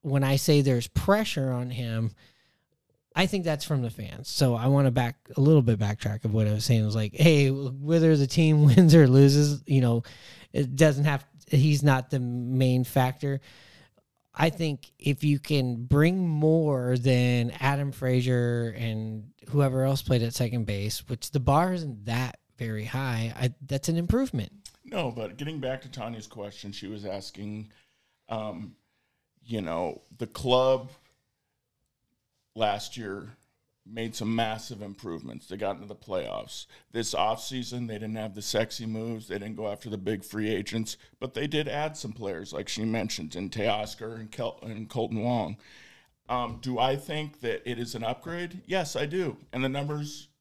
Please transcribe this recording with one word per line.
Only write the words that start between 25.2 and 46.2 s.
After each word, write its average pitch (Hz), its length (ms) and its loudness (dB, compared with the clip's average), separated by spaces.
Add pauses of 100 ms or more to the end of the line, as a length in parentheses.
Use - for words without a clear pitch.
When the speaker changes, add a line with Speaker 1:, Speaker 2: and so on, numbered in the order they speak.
Speaker 2:
getting 151 240 -8
back 131 220 -6
to 127 80 -18
Tanya's 113 360 -10
question, 101 460 -14
she 98 140 -12
was 104 180 -12
asking, 104 680 -10 (580)
um, 107 440 -10 (720)
you 117 160 -6
know, 82 400 -6 (160)
the 117 100 -8
club 131 640 2 (1600)
last 104 420 -4
year 107 400 -12 (480)
made 113 300 -10
some 110 200 -2
massive 110 460 -4
improvements. 85 680 -14
They 95 80 -12
got 101 200 -4
into 104 120 -18
the 104 80 -16
playoffs. - 680 -8 (260)
This 113 220 -6
offseason, 120 760 -4
they 110 60 -8
didn't 107 220 -8
have 107 180 -8
the 104 80 -12
sexy 113 440 -4
moves. 110 400 -6
They 95 140 -8
didn't 107 160 -10
go 104 160 -4
after 104 180 -12
the 104 80 -6
big 98 260 -4
free 107 260 -4
agents, 110 460 -4 (220)
but 123 160 -10
they 147 140 -4
did 151 180 -2
add 147 300 -6
some 107 160 -12
players, 98 400 -8
like - 160 -8
she 110 160 -6
mentioned, 110 500 -4
in 92 160 -8
Teoscar 110 720 -6
and 107 100 -16
Kel-, 113 320 -8
and 110 260 -12
Colton 113 340 -4
Wong. 110 340 -2 (720)